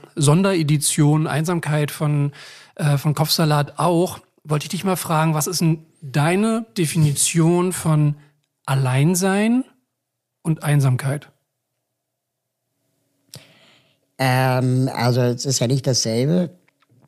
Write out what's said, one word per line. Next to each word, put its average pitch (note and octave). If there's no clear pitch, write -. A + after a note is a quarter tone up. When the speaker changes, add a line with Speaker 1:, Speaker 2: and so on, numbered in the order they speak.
Speaker 1:
Sonderedition D#3
Einsamkeit D3+
von, D3
äh, D3
von D3
Kopfsalat D3+
auch, F3
wollte D3+
ich -
dich F3
mal F#3
fragen, D#3+
was D3+
ist F3+
denn E3
deine F3+
Definition E3
von D3+
Alleinsein F3+
und D#3
Einsamkeit? C#3+
Speaker 2:
Ähm, B2+
also A#2+
es B2
ist C3+
ja B2
nicht B2+
dasselbe. C3+